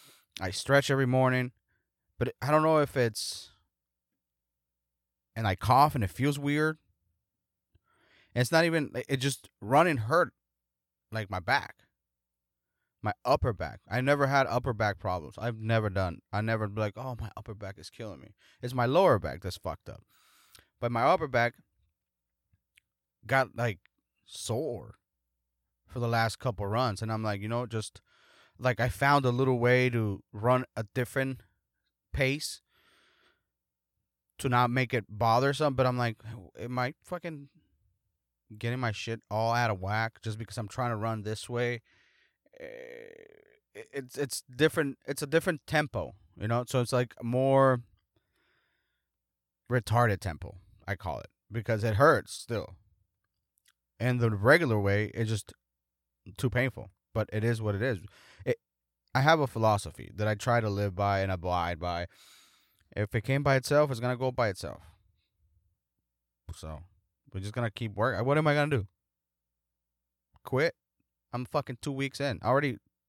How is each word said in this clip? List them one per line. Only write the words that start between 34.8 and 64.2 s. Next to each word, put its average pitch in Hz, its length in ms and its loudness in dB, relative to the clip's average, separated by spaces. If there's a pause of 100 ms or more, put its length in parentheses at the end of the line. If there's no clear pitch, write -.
it 113 140 0
bothersome. 131 680 2
But 127 100 2
I'm 123 120 0
like, 117 200 -2 (400)
"Am 120 200 -8
I 127 260 -4
fucking 160 460 -12 (1080)
getting 120 220 -4
my 120 120 -2
shit 113 380 -8
all 113 240 0
out 117 160 0
of 98 100 -2
whack 107 420 -4
just 110 180 -6
because - 180 -10
I'm 110 100 -6
trying 123 220 -4
to 113 80 -4
run 110 240 -4
this 107 260 -8
way?" 120 360 -4 (760)
Eh, - 60 -14 (1080)
it, 110 180 -18
it's, 131 240 -10
it's 139 240 -4
different. 139 640 0
It's 143 160 -6
a 151 60 -8
different 160 400 0
tempo, 123 480 -2 (200)
you - 120 -6
know? 117 200 0
So 127 140 2
it's, 120 100 -2
like, 123 300 0
more 131 640 4 (1900)
retarded 117 520 2
tempo, - 360 -10 (300)
I 98 80 -4
call 73 240 -8
it, - 100 -16 (220)
because 107 320 -2
it 110 140 2
hurts 139 360 4
still. - 420 -8 (1200)
And 123 200 0
the 117 120 4
regular 113 480 4
way 101 340 0
is 113 160 -2
just 110 240 -4 (840)
too 127 120 0
painful, 120 400 -4 (240)
but 110 180 -2
it 107 120 -2
is 113 180 0
what 104 140 -2
it 98 80 -2
is. 120 160 -2 (440)
It, - 160 -2 (540)
I 127 80 2
have 156 180 6
a 143 60 2
philosophy 110 680 0
that 107 120 0
I 107 60 0
try 117 260 2
to 110 100 0
live 101 260 -2
by 101 240 2
and 95 120 0
abide 87 480 -2
by. 87 280 -4 (880)
If 104 180 -4
it 113 80 0
came 139 220 0
by 139 120 4
itself, 143 360 2
it's 117 80 -6
gonna 123 180 -2
go 131 140 -2